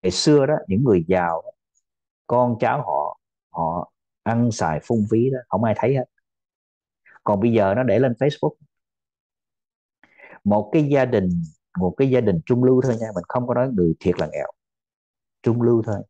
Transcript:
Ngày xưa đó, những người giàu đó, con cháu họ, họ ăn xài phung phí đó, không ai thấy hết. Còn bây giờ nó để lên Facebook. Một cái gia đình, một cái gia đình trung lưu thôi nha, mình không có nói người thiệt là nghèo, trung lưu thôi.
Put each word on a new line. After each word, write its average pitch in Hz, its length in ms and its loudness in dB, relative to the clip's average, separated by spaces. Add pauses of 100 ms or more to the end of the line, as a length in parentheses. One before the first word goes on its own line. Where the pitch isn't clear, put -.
Ngày - 80 0
xưa 147 340 4
đó, 147 80 0 (140)
những 98 160 0
người 95 240 4
giàu 87 380 0
đó, - 60 -16 (760)
con 120 320 0
cháu 123 260 -2
họ, 73 340 -6 (300)
họ 82 420 -6 (320)
ăn 117 280 0
xài 80 320 -2
phung 113 280 -2
phí 117 180 2
đó, 131 100 -6 (100)
không 113 140 -2
ai 113 140 0
thấy 127 180 0
hết. 127 100 -4 (1200)
Còn 104 160 0
bây 117 120 2
giờ 101 240 2
nó 127 80 0
để 113 160 2
lên 131 140 2
Facebook. 147 400 -2 (1900)
Một 104 280 0
cái 151 200 2
gia 139 140 2
đình, 104 240 0 (500)
một 90 180 -2
cái 135 120 2
gia 127 120 2
đình 95 240 0
trung 123 180 0
lưu 127 180 4
thôi 127 180 -2
nha, 113 160 -6
mình - 120 -6
không 123 200 -4
có 123 60 -2
nói 123 200 0
người 87 260 2
thiệt 90 200 -2
là 78 120 -4
nghèo, 73 160 -8 (960)
trung 120 180 0
lưu 117 240 2
thôi. 101 240 -6